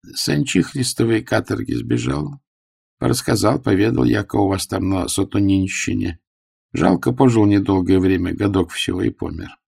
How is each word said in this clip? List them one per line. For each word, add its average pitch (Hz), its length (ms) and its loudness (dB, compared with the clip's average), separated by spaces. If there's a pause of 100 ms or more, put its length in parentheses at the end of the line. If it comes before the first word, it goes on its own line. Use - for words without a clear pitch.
С - 240 -8
Анчихристовой 123 920 -2
каторги - 520 -4
сбежал. 120 640 -4 (600)
Рассказал, 120 600 0
поведал, 113 440 2
яко 110 320 0
у 101 100 2
вас 98 220 -2
там 98 200 -4
на 95 200 -2
Сотунинщине. 98 1120 -2 (520)
Жалко, 95 400 2
пожил 120 320 4
недолгое 98 540 2
время, 90 340 2
годок 95 380 0
всего - 320 -4
и 110 80 0
помер. - 400 -10 (180)